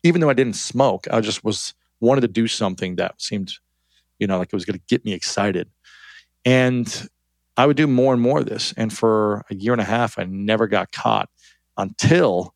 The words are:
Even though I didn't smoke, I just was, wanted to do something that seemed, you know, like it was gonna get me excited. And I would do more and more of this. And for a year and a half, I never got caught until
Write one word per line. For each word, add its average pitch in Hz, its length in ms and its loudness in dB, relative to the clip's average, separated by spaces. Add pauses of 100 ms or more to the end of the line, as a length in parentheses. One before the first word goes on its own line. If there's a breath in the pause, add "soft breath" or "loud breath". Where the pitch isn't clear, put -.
Even 170 180 4
though 156 120 4
I - 20 4
didn't 120 220 2
smoke, 120 560 0
I 113 100 2
just - 220 -4
was, - 320 -6 (240)
wanted 127 220 4
to 117 60 2
do 110 200 0
something 92 480 -4
that 92 260 -6
seemed, 98 320 -8 (640)
you - 80 -2
know, 95 140 0
like 90 80 -4
it - 80 -8
was 90 100 -4
gonna 92 220 -6
get - 180 -2
me 104 80 -4
excited. 92 560 -4 (720 loud breath)
And 127 640 0 (480)
I 131 120 4
would 143 100 2
do 156 80 4
more 131 280 4
and 120 80 2
more 135 180 2
of 135 80 -2
this. - 280 -8
And 110 160 -2
for 107 600 0
a 98 40 -8
year 104 180 0
and 113 80 0
a 95 40 0
half, 113 320 -2
I 98 60 -4
never 101 420 0
got 98 260 -2
caught - 380 -2 (480 soft breath)
until 98 800 0